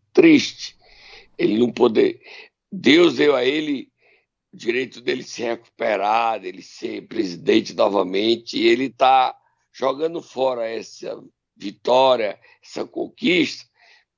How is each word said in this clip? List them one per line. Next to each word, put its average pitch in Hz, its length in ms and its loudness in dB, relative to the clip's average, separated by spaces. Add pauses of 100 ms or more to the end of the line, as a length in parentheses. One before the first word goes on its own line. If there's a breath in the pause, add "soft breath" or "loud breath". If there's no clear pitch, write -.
(120)
Triste. - 640 2 (640 soft breath)
Ele 104 200 0
não 120 120 2
poder, 117 520 2 (500 loud breath)
Deus 170 440 4
deu 147 200 2
a 123 80 0
ele 143 460 -4 (640)
o 95 40 -20
direito 117 440 -6
dele 127 200 -4
se - 200 -14
recuperar, 113 1000 -2
dele 92 220 -14
ser 107 460 -12
presidente 98 680 -2
novamente, 104 840 0
e 110 80 0
ele 120 240 2
tá 131 460 2 (380)
jogando 147 480 -4
fora 127 440 -4
essa 110 560 -12 (360)
vitória, 120 840 0 (240 soft breath)
essa - 220 -10
conquista, - 800 -4 (520 soft breath)